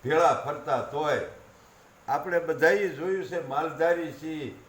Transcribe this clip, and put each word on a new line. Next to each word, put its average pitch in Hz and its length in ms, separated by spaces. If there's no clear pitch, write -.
ભેળા 160 300
ફરતા 139 360
તોય. 143 400
આપણે 170 320
બધાય 165 480
જોયું 180 380
છે, 165 220
માલધારી 160 640
છીએ 151 440